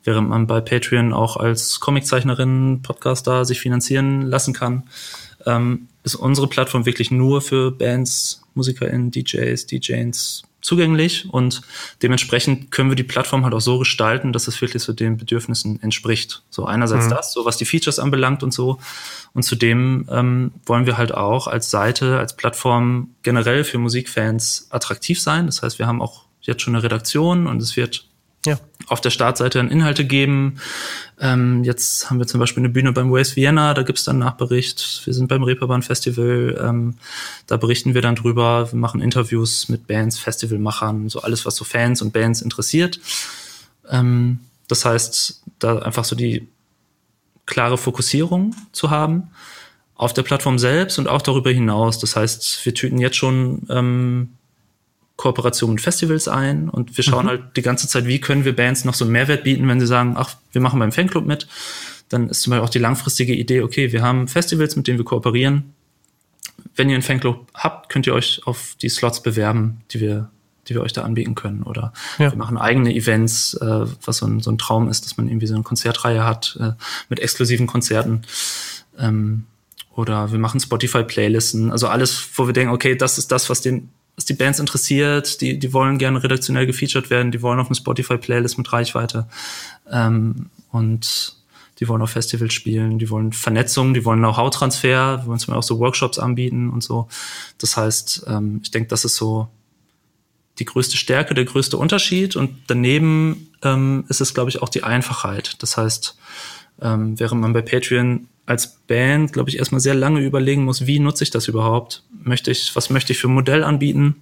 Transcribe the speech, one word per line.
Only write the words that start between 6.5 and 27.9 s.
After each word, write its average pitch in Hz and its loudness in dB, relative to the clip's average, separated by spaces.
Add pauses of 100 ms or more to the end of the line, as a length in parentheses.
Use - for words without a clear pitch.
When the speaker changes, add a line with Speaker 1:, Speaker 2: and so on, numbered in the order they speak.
Speaker 1:
wirklich 120 0
nur 131 4
für 131 0
Bands, 123 -2 (100)
MusikerInnen, 127 -2
D 131 -4
Js, 123 -2
D 135 -6
Js 120 -4 (180)
zugänglich. 165 2
Und 123 0 (400)
dementsprechend 127 0
können 135 2
wir 135 2
die 127 0
Plattform 127 0
halt 117 2
auch 113 0
so 123 2
gestalten, 123 0
dass 120 -2
es - -6
wirklich 123 -4
so 117 -4
den 113 0
Bedürfnissen 113 -4
entspricht. - -4
So 95 -6
einerseits 110 2
Speaker 2:
Mhm. 113 2
Speaker 1:
das, 131 -2
so 117 -2
was 117 0
die 113 -2
Features 151 0
anbelangt 139 0
und 131 -2
so. 127 -2 (540)
Und 127 -2
zudem, 127 2
ähm, 123 2 (160)
wollen 120 4
wir 120 2
halt 117 0
auch 107 0
als - -4
Seite, 123 2
als 117 -4
Plattform 120 0
generell 120 2
für 127 -2
Musikfans 113 -2
attraktiv - -4
sein. 160 0
Das - -4
heißt, 120 -4
wir 117 0
haben 120 0
auch - -8 (160)
jetzt 120 -4
schon 120 0
eine 113 2
Redaktion 151 2
und 120 -2
es 113 -4
wird - -4 (400)